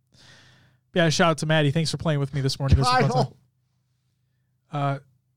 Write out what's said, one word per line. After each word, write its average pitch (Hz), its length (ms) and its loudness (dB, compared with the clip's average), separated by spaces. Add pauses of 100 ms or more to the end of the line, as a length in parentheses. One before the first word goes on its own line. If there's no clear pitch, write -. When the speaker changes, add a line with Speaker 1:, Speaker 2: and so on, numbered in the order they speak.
(960)
Speaker 1:
Yeah, 165 160 2
shout 170 220 2
out 147 60 -4
to 156 80 -6
Maddie. 156 260 2
Thanks 160 180 -2
for - 80 -6
playing 151 220 -2
with 139 120 -6
me 139 80 -6
this 135 200 -4
morning. 135 180 2
This 135 80 2
was 254 100 2
a 254 40 2
fun - 100 2
Speaker 2:
Kyle. 254 140 0
Speaker 1:
time. - 100 -8 (1400)
Uh, 139 260 -4 (380)